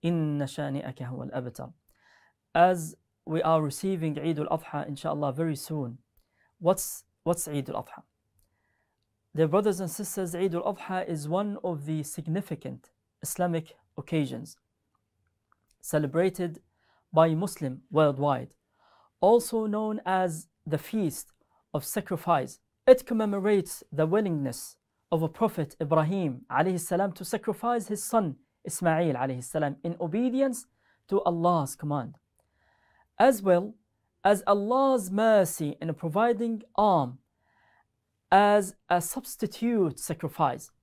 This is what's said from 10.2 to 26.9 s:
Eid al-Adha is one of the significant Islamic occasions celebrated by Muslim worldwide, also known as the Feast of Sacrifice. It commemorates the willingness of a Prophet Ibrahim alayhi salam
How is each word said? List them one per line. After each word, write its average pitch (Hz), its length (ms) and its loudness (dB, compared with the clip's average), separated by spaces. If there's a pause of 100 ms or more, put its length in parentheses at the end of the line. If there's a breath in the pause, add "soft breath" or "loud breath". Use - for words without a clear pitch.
Eid 175 200 -2
al-Adha 185 540 -4
is 151 200 -6
one 202 360 -2
of 156 220 -6
the 156 160 -4
significant 151 880 -8 (320)
Islamic 165 520 -4 (220)
occasions 139 600 -4 (1200)
celebrated 165 800 -2 (520)
by 160 220 6
Muslim 156 560 -6
worldwide, 143 640 0 (680 soft breath)
also 226 460 2
known 214 380 -4
as 185 440 -2 (180)
the 151 120 -2
Feast - 540 -4 (400)
of 143 120 -4
Sacrifice. - 760 -2 (260)
It 254 200 8
commemorates 208 840 0
the 156 160 0
willingness 160 680 -2 (340)
of 160 120 2
a 160 60 0
Prophet 170 520 -4
Ibrahim 156 680 0
alayhi 170 300 2
salam 180 320 -2